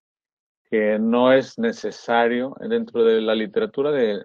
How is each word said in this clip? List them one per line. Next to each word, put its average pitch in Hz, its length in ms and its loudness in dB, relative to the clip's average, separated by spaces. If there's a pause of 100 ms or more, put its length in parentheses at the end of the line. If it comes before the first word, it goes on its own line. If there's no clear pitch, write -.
(720)
que 107 280 0
no 120 320 2
es 131 280 2
necesario, 117 1000 -2
dentro 117 460 -2
de 113 160 4
la 110 140 0
literatura 110 560 -2
de 110 340 -2